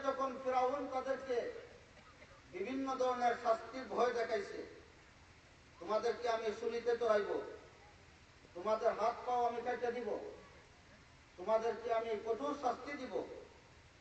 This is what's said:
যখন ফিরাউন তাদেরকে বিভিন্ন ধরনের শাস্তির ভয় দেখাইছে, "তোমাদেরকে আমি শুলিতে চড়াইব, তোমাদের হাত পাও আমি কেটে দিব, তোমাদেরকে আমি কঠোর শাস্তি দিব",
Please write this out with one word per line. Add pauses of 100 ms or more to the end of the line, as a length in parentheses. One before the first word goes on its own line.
যখন
ফিরাউন
তাদেরকে (880)
বিভিন্ন
ধরনের
শাস্তির
ভয়
দেখাইছে, (1000)
"তোমাদেরকে
আমি (140)
শুলিতে
চড়াইব, (1120)
তোমাদের
হাত (120)
পাও
আমি
কেটে
দিব, (1160)
তোমাদেরকে
আমি (160)
কঠোর
শাস্তি
দিব", (760)